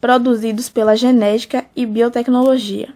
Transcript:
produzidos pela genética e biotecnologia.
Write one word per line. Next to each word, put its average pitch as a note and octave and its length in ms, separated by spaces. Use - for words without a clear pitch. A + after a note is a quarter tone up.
produzidos A#3+ 680
pela G#3+ 280
genética A#3+ 680
e B3 80
biotecnologia. A#3+ 1120